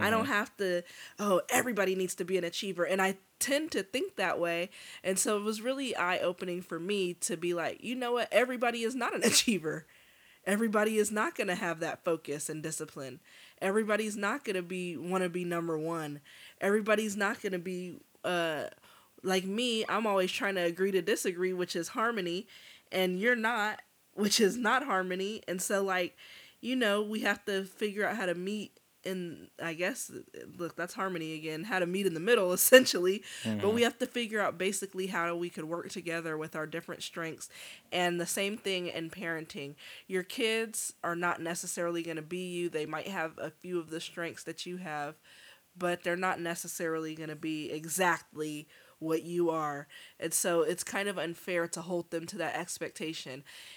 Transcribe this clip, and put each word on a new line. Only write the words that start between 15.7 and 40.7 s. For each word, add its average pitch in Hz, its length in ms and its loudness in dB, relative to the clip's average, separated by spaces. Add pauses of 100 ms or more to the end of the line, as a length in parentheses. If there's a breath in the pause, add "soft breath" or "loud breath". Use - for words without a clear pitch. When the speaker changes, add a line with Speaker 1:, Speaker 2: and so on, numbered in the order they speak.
Speaker 1:
one. 156 420 -4 (400 loud breath)
Everybody's 208 560 2
not 208 260 0
gonna 190 180 -2
be, 180 400 -8 (240)
uh, 165 420 0 (560 soft breath)
like 185 220 2
me, 220 440 0
I'm 214 180 2
always 190 260 4
trying 196 240 0
to 180 60 2
agree 175 300 2
to 185 100 4
disagree, 185 500 0
which 180 240 -2
is 165 120 -2
harmony, 196 580 0 (440 loud breath)
and 185 280 2
you're 240 180 4
not, 220 460 0 (320)
which 208 260 4
is 208 160 6
not 247 280 4
harmony. 190 640 0
And 180 140 -2
so, 196 200 2
like, 185 340 0 (440 loud breath)
you 247 160 -2
know, 208 260 4
we 214 180 -2
have 202 260 0
to 196 180 0
figure 202 420 -2
out 196 100 0
how 208 100 -2
to 175 80 2
meet 196 440 -6 (260)
in, 175 460 -6 (100)
I 165 140 -4
guess, 180 380 -4 (440)
look, 170 200 -6
that's 170 180 -6
harmony 165 400 -4
again, 156 300 -6
how 196 160 0
to 175 60 4
meet 190 200 0
in 170 80 2
the 160 60 -2
middle, 196 320 4
<laughs> - 0 -
essentially. 196 720 8 (360 loud breath)
But 202 100 4
Speaker 2:
Mm-hmm. 220 40 4
Speaker 1:
we 240 80 4
have 285 160 2
to 247 80 0
figure 220 340 -2
out 170 180 2
basically 190 500 -2
how 170 260 0
we 175 160 -2
could 165 140 -8
work 165 240 -6
together 165 500 -4
with 156 160 -8
our 156 140 -4
different 165 340 -8
strengths. - 460 -8 (420 loud breath)
And 175 300 2
the 170 60 -2
same 202 300 -2
thing 185 300 -2
in 165 240 -6
parenting. 160 640 -8 (320 loud breath)
Your 185 160 -2
kids 220 800 -2